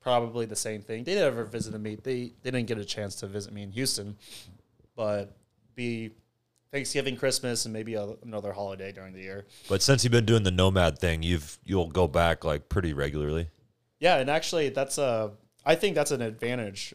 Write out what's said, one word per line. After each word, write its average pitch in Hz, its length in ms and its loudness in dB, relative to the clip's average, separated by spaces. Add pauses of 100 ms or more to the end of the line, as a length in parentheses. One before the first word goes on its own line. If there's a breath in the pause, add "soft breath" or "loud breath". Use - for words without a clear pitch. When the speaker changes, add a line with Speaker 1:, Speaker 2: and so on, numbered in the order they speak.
Speaker 1:
probably 120 460 2
the 107 100 -8
same 107 260 -6
thing. 113 220 -8
They 175 100 -2
never 131 300 2
visited 110 360 -6
me. 107 160 -6
They, 123 360 -6 (100)
they 127 80 -4
didn't 123 160 -2
get 110 120 -4
a 101 60 -6
chance 101 320 -6
to 101 120 -10
visit 101 240 -8
me 104 100 -10
in 98 100 -10
Houston. 107 440 -4 (800 loud breath)
But 104 400 -4 (380)
be 117 360 -6 (600)
Thanksgiving, 135 460 -2
Christmas, 123 480 -2
and 113 80 -8
maybe 110 220 -6
a, 104 280 -4
another 104 300 -8
holiday 98 400 -8
during 95 220 -16
the 95 60 -16
year. 95 260 -12 (220 loud breath)
Speaker 2:
But 98 140 2
since 127 220 6
you've 123 80 4
been 120 140 6
doing 113 160 6
the 95 80 4
nomad 90 480 6
thing, 82 240 0
you've, 82 420 -2
you'll 87 240 2
go 85 180 4
back, 85 380 2
like, 73 240 -2
pretty 85 240 -2
regularly. 73 560 -2 (520)
Speaker 1:
Yeah, 165 180 6
and 131 100 0
actually, 156 400 0
that's 135 300 -2
a, 113 340 0 (320)
I 156 120 6
think 185 180 0
that's 147 160 2
an 131 120 0
advantage 113 720 -6